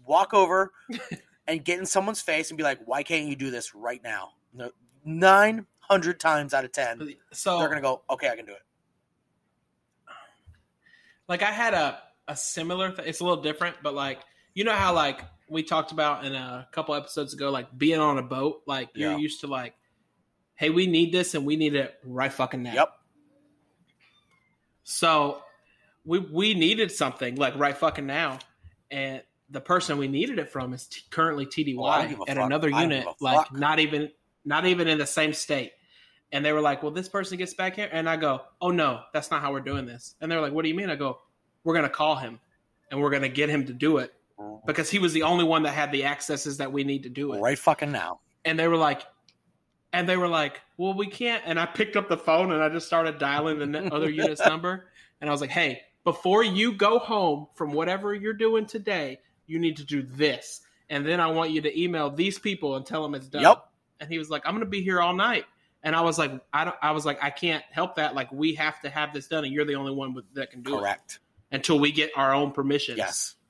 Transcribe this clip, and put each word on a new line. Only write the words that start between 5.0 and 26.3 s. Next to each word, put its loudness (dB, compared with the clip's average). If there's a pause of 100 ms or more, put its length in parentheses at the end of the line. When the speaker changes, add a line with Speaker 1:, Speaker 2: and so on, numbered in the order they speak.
Speaker 1:
nine 6 (140)
hundred 2
times 2
out 2
of -12
ten, -4 (180)
Speaker 2:
So -2
Speaker 1:
they're 2
gonna -2
go, 0
"Okay, -2
I -2
can -14
do -18
it." -18 (2750)
Speaker 2:
Like, 0
I 2
had 0
a, 0 (280)
a -8
similar -4
th-, -10
it's -6
a -4
little 2
different, -4
but, -2
like, -6 (340)
you -2
know 2
how, 4
like, 2 (280)
we -2
talked -2
about 0
in -6
a -10
couple -4
episodes -6
ago, -4
like, -6
being 4
on 4
a -2
boat, -4
like, -6
you're -2
Speaker 1:
Yeah. -2
Speaker 2:
used -4
to, -10
like, -8 (800)
"Hey, 2
we 4
need 4
this 0
and -2
we 2
need 2
it -2
right -2
fucking -4
now." -8
Speaker 1:
Yep. 6 (1900)
Speaker 2:
So 2 (640)
we, 2
we 0